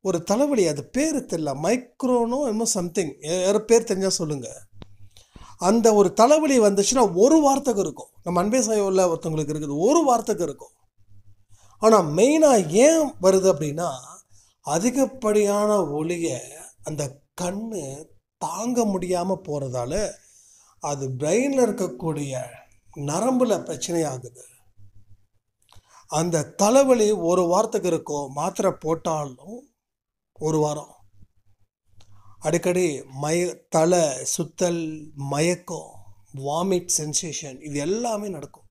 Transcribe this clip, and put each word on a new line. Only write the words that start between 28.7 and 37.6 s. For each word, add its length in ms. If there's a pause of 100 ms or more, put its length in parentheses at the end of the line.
போட்டாலும் 880 (640)
ஒரு 260
வாரம். 360 (1400)
அடிக்கடி 600 (220)
மய-, 460
தலை 580 (120)
சுத்தல், 760
மயக்கம், 800 (420)
வாமிட் 600
சென்சேஷன், 680